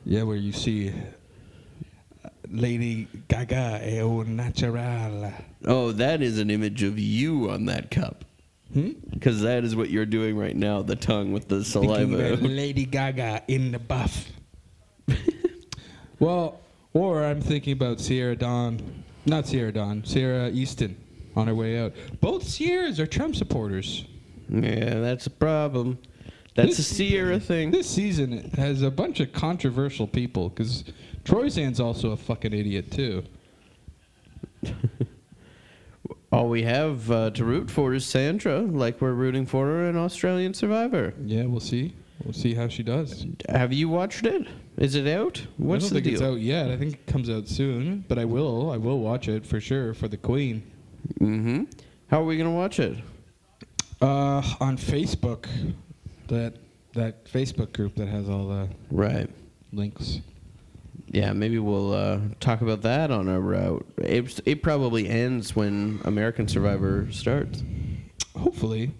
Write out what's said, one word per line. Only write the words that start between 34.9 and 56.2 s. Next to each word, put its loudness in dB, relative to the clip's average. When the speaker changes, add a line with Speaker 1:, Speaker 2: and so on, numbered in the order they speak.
Speaker 2:
All 4
we 2
have, 0
uh, 4
to -2
root 0
for 2
is -2
Sandra, 2
like 2
we're 2
rooting 2
for 2
her 2
in 0
Australian 0
Survivor. 0
Speaker 1:
Yeah, 0
we'll 0
see. -4
We'll -6
see 0
how 0
she -6
does. -4
Speaker 2:
Have 2
you 2
watched -2
it? 0
Is 2
it 2
out? 0
What's 0
Speaker 1:
I 0
don't 0
Speaker 2:
the 0
Speaker 1:
think 2
Speaker 2:
deal? 2
Speaker 1:
it's 0
out 2
yet. 0
I -2
think -2
it -14
comes 0
out -4
soon, -2
but 0
I 0
will. 0
I -2
will 0
watch 0
it -2
for -2
sure -2
for -4
the -4
Queen. 0
Speaker 2:
Mm-hmm. 2
How 4
are 0
we 0
gonna 2
watch 0
it? 0
Speaker 1:
Uh, 4
on 2
Facebook, -2